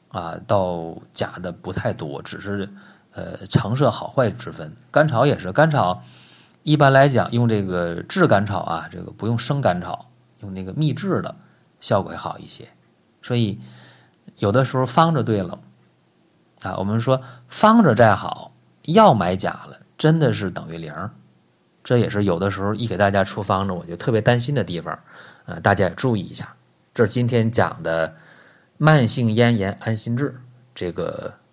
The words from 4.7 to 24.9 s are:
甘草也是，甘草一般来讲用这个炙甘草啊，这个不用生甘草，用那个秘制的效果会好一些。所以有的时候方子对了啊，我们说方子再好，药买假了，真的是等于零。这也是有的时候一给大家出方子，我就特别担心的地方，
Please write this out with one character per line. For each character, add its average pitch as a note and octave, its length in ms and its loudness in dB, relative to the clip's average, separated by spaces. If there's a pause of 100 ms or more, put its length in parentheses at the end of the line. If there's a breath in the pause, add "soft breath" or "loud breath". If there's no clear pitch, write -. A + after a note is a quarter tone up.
甘 D3+ 160 4
草 A#2+ 180 2
也 C#3+ 140 2
是， F2+ 140 -8
甘 D#3 180 4
草 F#2 320 0 (640 loud breath)
一 D3+ 120 2
般 C#3+ 160 6
来 C3+ 160 8
讲 A2 240 0
用 A#2+ 160 2
这 G#2+ 140 0
个 F2 400 -4
炙 F3 240 2
甘 G#2+ 180 4
草 G2 140 -4
啊， E2 320 -6
这 F2+ 100 -14
个 F2 120 -14
不 - 140 -10
用 A#2 120 -2
生 C#3+ 220 -4
甘 F#2 200 0
草， F2 300 -12 (300)
用 G2 120 -14
那 F#2 120 -10
个 F#2 100 -10
秘 D3+ 180 0
制 C3+ 300 -4
的 - 120 -10 (460 soft breath)
效 G2+ 220 0
果 E2 80 -12
会 E2 60 -12
好 E2 220 -10
一 - 80 -18
些。 - 220 -20 (540)
所 - 120 -4
以 A2+ 240 0 (800 loud breath)
有 G2+ 140 2
的 C3 100 4
时 C3 140 -4
候 C3 80 0
方 E3 300 2
子 B2 100 -2
对 G#2+ 180 0
了 F2+ 160 -10 (1040)
啊， F#2 140 -8
我 F#2+ 80 -4
们 G#2+ 160 -2
说 C3 180 0 (300 loud breath)
方 A3+ 340 6
子 D3 120 6
再 A2+ 200 8
好， - 380 -8 (300)
药 F#3+ 320 6
买 F#2 220 0
假 F#2 140 -4 (180)
了， C#2 100 -20 (180)
真 D#3 220 4
的 B2+ 140 2
是 G2+ 180 -4
等 E2 200 -10
于 E2 80 -12
零。 D#2+ 140 -12 (920)
这 B2 140 2
也 F#2+ 120 2
是 G2+ 140 0
有 F#2 120 2
的 F#2+ 140 0
时 G2 120 -6
候 G2+ 120 -2
一 G#2 120 -6
给 F#2 100 -6
大 G2+ 140 4
家 G2 120 2
出 F#2+ 180 -6
方 G2 240 0
子， G2 80 -4
我 E2+ 120 -8
就 E2 100 -12
特 F2 160 -4
别 A2 100 2
担 A#2+ 200 4
心 A#2+ 120 -6
的 B2 120 -2
地 F2 160 -8
方， D#2 180 -10 (460 loud breath)